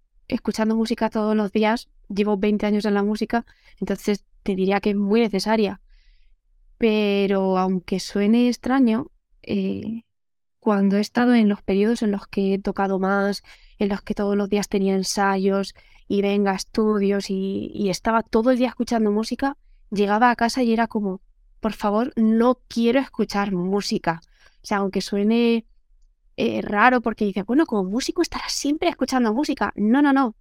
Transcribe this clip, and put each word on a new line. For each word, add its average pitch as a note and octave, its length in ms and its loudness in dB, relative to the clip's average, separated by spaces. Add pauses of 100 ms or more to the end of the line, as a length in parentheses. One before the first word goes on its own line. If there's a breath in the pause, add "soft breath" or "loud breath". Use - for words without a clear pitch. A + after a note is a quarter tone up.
(280)
escuchando A3 480 -2
música A3+ 340 -2
todos G#3+ 260 -2
los G#3 160 0
días, A3 380 0 (180)
llevo G#3 300 0
veinte G#3 280 0
años G#3 200 0
en G#3 80 0
la G3+ 100 0
música, G#3+ 420 -2 (340 soft breath)
entonces G3 460 -4 (180)
te G3 120 -2
diría F#3+ 240 0
que G#3 120 0
es G3+ 40 0
muy G#3 260 2
necesaria. G#3 600 0 (960)
Pero G3+ 800 2
aunque F#3 420 -2
suene A3 480 2
extraño, B3 640 0 (300)
eh, G3 600 -4 (560)
cuando G3 380 2
he G#3 40 2
estado B3 320 2
en A3 160 4
los G3+ 120 -2
periodos G#3 400 0
en G#3+ 100 0
los G3+ 160 -6
que G3 260 -2
he G3 60 0
tocado G3 400 -2
más, G3 440 0 (360 soft breath)
en G3+ 100 0
los G3 120 -4
que - 120 -6
todos G3+ 220 -2
los G3+ 140 -2
días G#3 180 0
tenía F#3+ 260 0
ensayos G3 800 0 (340 soft breath)
y G3+ 140 0
venga, G3+ 320 2
estudios G3+ 760 0
y, G3 440 -4
y G3+ 160 -2
estaba A3+ 340 0
todo A3+ 280 2
el B3+ 60 4
día B3 100 0
escuchando A3+ 440 0
música, A#3+ 460 -4 (320)
llegaba G#3 400 2
a A#3 60 2
casa A#3 280 0
y A3+ 100 2
era A3+ 140 2
como, G3 340 -4 (380)
"Por A3 140 -4
favor, A3 420 -2
no A3+ 520 4
quiero A#3 320 2
escuchar G#3 540 -2
música". F#3 680 -2 (400 soft breath)
O - 40 -20
sea, G#3 120 -2
aunque G3 240 -2
suene, A3+ 640 0 (720)
eh, A3 260 -2
raro A3+ 400 2
porque G#3+ 240 -2
dices, F#3+ 200 -4
"Bueno, D4 200 2
como F#3+ 240 -2
músico C4+ 320 -4
estarás - 300 -6
siempre D#4 380 -2
escuchando B3 440 0
música". C4+ 420 -4
No, A#3 260 2
no, C#4+ 120 4
no. B3+ 280 0